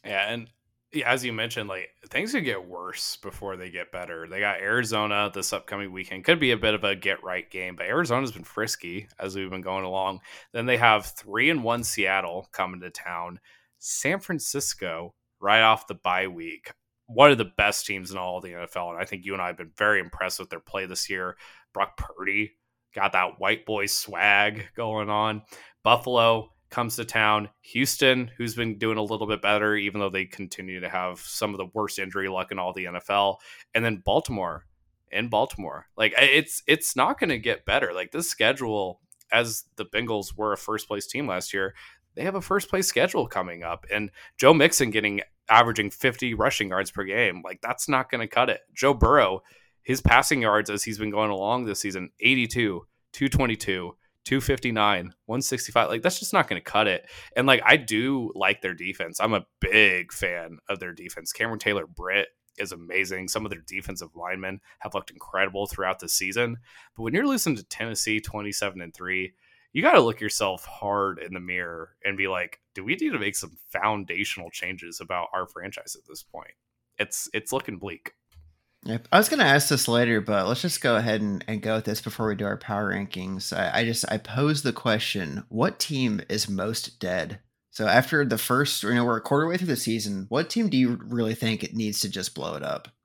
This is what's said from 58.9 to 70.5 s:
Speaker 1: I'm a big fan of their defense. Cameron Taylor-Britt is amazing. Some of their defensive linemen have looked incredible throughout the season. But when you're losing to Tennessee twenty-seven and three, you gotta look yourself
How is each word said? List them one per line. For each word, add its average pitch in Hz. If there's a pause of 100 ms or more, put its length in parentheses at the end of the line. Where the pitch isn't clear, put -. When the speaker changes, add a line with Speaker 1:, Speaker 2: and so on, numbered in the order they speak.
Speaker 1:
I'm 110
a 95 (160)
big 95
fan 85 (100)
of 101
their 90
defense. 85
Cameron 113
Taylor-Britt 95 (280)
is 95
amazing. 90
Some 110
of 104
their 82
defensive 95
linemen 92 (180)
have -
looked 98
incredible 98
throughout 92
the 85
season. 113 (400)
But 113
when 113
you're 214
losing 226
to 101
Tennessee 110
twenty-seven 104
and 85
three, 90 (400)
you 160
gotta 285
look 117
yourself 98